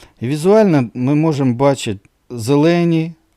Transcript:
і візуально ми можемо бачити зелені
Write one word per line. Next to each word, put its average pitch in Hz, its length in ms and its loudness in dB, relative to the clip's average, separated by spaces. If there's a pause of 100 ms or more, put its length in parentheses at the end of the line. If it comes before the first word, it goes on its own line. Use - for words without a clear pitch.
(200)
і 113 80 -6
візуально 156 680 2
ми 127 200 -2
можемо 143 400 0
бачити 127 540 -2 (220)
зелені 160 840 0 (240)